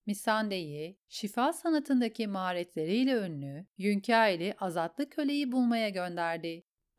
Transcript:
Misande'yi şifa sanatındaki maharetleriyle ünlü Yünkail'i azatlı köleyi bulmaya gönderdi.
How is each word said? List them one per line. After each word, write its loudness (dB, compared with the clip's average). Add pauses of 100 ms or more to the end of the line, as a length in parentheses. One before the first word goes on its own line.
Misande'yi -2 (100)
şifa -2
sanatındaki 0
maharetleriyle 0
ünlü -4 (100)
Yünkail'i 2
azatlı -2
köleyi -2
bulmaya 2
gönderdi. -4 (340)